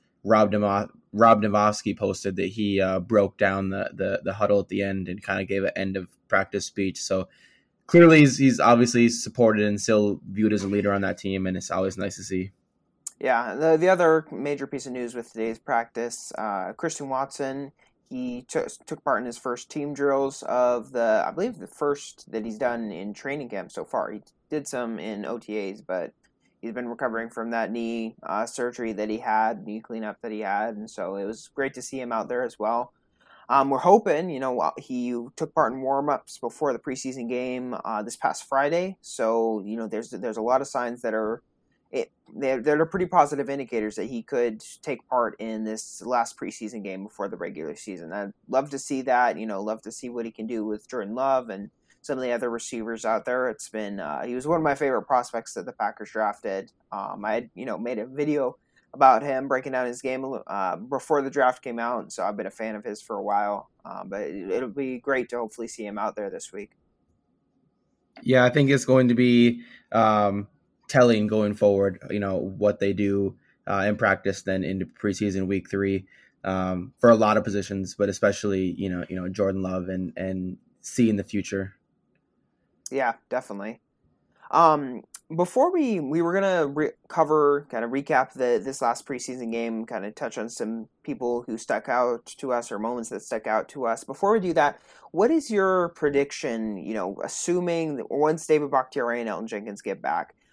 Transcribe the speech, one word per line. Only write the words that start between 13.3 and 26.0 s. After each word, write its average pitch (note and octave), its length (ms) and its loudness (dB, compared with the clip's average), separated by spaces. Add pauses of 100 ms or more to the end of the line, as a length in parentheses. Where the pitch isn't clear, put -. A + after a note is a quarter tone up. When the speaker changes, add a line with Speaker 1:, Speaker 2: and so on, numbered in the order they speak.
Speaker 2:
the, D#3 220 6
the E3+ 100 4
other E3 440 6
major C3+ 360 -6
piece C#3 180 -8
of C3 60 -10
news B2 220 -6
with A#2+ 180 -10
today's A2+ 280 -4
practice, A#2 800 -4
uh, G2 360 -4
Christian D#3 340 -6
Watson, C3+ 640 -6 (380)
he B2 400 -8
took, - 180 -2 (180)
took - 180 -10
part B2 180 2
in B2+ 40 -6
his A#2 120 -10
first A#2+ 320 -6
team D3 240 -6
drills C#3 500 0
of B2 480 0
the, A2+ 340 2
I - 60 -4
believe G#3+ 280 -4
the F#2 80 -14
first - 640 -6
that A2 120 -4
he's A2 140 -8
done A#2 340 -2
in G2 220 -8
training C#3 360 -8
camp F2+ 220 -8
so - 140 -8
far. G2+ 260 -4
He G#2+ 120 -12 (260)
did D3+ 180 -4
some A#2 320 -6
in G#2 260 -8
O A#2 120 -6
T G#2+ 200 -8 (120)
As, G#2 120 -12
but F#2 300 -6 (480)